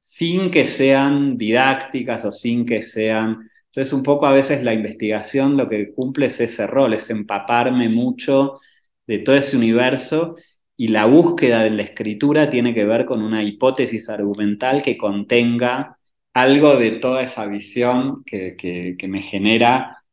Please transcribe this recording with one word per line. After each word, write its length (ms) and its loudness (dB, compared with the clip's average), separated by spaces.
sin 500 -4
que 140 2
sean 720 2
didácticas 880 -2
o 80 -4
sin 340 -2
que 160 -2
sean... 680 -4
Entonces, 260 -6
un 100 -2
poco 240 2
a 60 6
veces 320 2
la 100 0
investigación 800 -2
lo 120 0
que 240 -4
cumple 340 -2
es 140 -4
ese 260 -2
rol, 260 2
es 160 -4
empaparme 800 0
mucho 680 0
de 140 -4
todo 160 4
ese 200 0
universo, 800 0
y 120 -4
la 180 2
búsqueda 560 4
de 80 2
la 120 -2
escritura 680 0
tiene 240 0
que 100 0
ver 220 0
con 160 -4
una 220 -2
hipótesis 640 -2
argumental 760 -2
que 160 -2
contenga 1000 -2
algo 440 6
de 140 2
toda 280 -2
esa 260 -8
visión 800 -2
que, 320 -10
que, 420 -8
que 80 -12
me 140 -6
genera 800 0